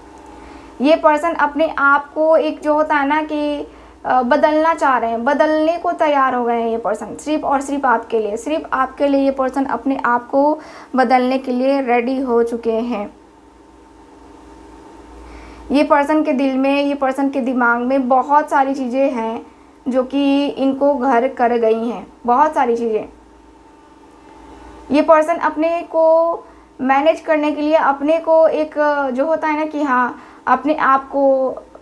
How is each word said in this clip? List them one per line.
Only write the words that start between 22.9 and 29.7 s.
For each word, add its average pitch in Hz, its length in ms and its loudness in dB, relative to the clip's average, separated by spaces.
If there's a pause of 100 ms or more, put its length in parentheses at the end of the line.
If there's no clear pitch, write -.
ये 285 120 4
पर्सन 311 340 4
अपने 330 460 -2
को 330 520 2 (460)
मैनेज 277 400 2
करने 302 320 0
के 285 80 -6
लिए, 302 140 0
अपने 285 440 2
को 320 300 4
एक, 302 260 -4 (400)
जो 269 120 0
होता 311 220 -2
है 302 100 -2
ना 311 60 -2
कि 302 180 -4